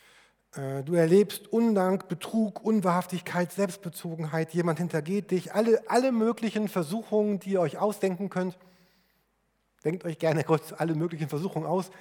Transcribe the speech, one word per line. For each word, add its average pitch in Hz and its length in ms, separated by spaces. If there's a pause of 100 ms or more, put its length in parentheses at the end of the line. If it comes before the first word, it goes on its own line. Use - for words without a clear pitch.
(520)
Äh, 135 320
du 160 120
erlebst 175 580
Undank, 196 560
Betrug, 214 520
Unwahrhaftigkeit, 180 920
Selbstbezogenheit, 165 1000
jemand 170 260
hintergeht 175 520
dich. 180 220
Alle, 220 340
alle 254 240
möglichen 220 560
Versuchungen, 208 720
die 196 120
ihr 185 100
euch 151 160
ausdenken 190 520
könnt, 185 280 (1300)
denkt 175 180
euch 160 140
gerne 160 260
kurz 156 300
alle 160 220
möglichen 160 340
Versuchungen 156 360
aus, 180 360